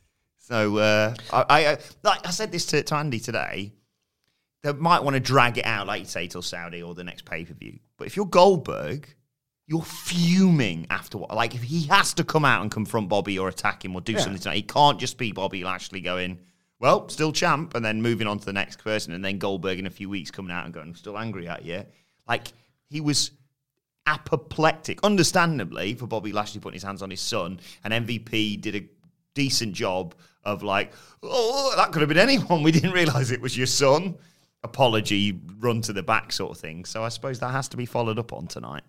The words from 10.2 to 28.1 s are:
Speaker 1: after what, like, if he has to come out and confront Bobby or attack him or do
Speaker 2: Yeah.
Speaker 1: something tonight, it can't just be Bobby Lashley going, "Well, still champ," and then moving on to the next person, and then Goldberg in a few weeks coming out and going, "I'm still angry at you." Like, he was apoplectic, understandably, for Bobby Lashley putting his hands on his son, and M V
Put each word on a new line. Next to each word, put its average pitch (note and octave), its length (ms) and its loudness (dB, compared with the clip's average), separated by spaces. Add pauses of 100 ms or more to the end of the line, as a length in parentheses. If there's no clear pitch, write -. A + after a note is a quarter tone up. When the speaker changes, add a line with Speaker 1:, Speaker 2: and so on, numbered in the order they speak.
Speaker 1:
after - 260 -6
what, - 180 -10
like, A#2 200 0
if A#2 80 -8
he D3 240 -2
has G3 260 4
to E3+ 100 0
come D#3 220 2
out A2+ 160 4
and G#2 80 -2
confront G#2+ 400 -2
Bobby G2+ 300 0
or F#2+ 80 -2
attack F#2+ 360 -4
him F#2 120 -8
or F2+ 60 -8
do A2+ 100 -4
Speaker 2:
Yeah. G#2+ 80 0
Speaker 1:
something F#2+ 200 -2
tonight, F#2+ 200 -4
it G#2+ 80 -6
can't C#3+ 320 6
just - 180 -6
be A2+ 140 -4
Bobby F#2 320 -4
Lashley F#2 380 -8
going, F2+ 360 -4 (400)
"Well, C3 320 2
still D#3 220 -2
champ," D#3+ 420 0
and A#2 100 -2
then A2 160 0
moving A#2 280 0
on G#2 100 -2
to G2 80 -12
the G2 80 -6
next G2 300 -6
person, G#2+ 300 -4
and F#2+ 120 -8
then G2 140 -4
Goldberg F#2+ 400 -2
in F#2+ 80 -6
a - 20 -10
few G2 180 -12
weeks F#2+ 220 -8
coming F#2 220 -12
out F2 140 -6
and E2+ 100 -12
going, D#2+ 140 -14
"I'm E2+ 60 -16
still G2+ 220 -12
angry F#2+ 300 -8
at E2 180 -10
you." E2+ 180 -6 (440)
Like, - 260 -4 (340)
he D3+ 140 -8
was D3 300 0 (760)
apoplectic, - 960 -2
understandably, D#3+ 920 2
for B2 100 -10
Bobby G#2+ 260 -6
Lashley G#2 300 -4
putting - 140 -12
his F#2 80 -12
hands G2 180 -10
on G2 80 -10
his F#2+ 120 -10
son, F#2 380 -4 (240)
and G#2+ 80 -4
M A#2 140 0
V A#2 140 -4